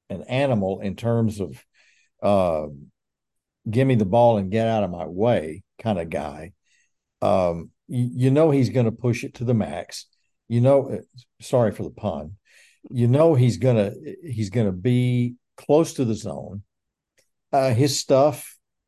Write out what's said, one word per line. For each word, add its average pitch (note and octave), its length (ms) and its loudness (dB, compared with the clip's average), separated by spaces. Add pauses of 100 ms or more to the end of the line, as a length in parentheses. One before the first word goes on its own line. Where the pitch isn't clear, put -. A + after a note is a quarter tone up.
an F2+ 140 -12
animal A#2 560 -2
in G2 160 -6
terms A2+ 440 -2
of, D2+ 240 -8 (600)
uh, F2+ 440 2 (1000)
give B2 160 2
me C3 100 4
the G#2+ 100 2
ball A#2 320 4
and F#2+ 120 -2
get A2+ 180 0
out A2 160 0
of F#2 60 -2
my F2 160 -8
way F2+ 560 -2 (180)
kind G#2 200 -2
of E2 100 -6
guy. D#2 440 -10 (680)
Um, F2+ 480 0 (180)
y-, B2 260 -2
you C3 180 2
know D#3 200 4
he's C3+ 180 2
gonna A2+ 220 0
push A#2+ 320 -2
it - 120 -12
to B2 80 -10
the A#2+ 100 0
max. F2 540 -6 (400)
You A#2 140 0
know, C3+ 280 4
uh, - 320 -12 (200)
sorry A#2 300 0
for G2+ 120 -10
the D#2+ 80 -10
pun. E2 420 -8 (560)
You A#2+ 180 0
know D3+ 280 4
he's A#2+ 220 2
gonna, A2+ 340 2 (320)
he's A2+ 260 -6
gonna G#2 220 0
be B2 640 0 (200)
close D#3+ 380 2
to C3+ 120 -2
the A2 100 -2
zone. F2 480 -12 (880)
Uh, C3+ 220 2
his C#3 260 2
stuff, C#3+ 580 2 (300)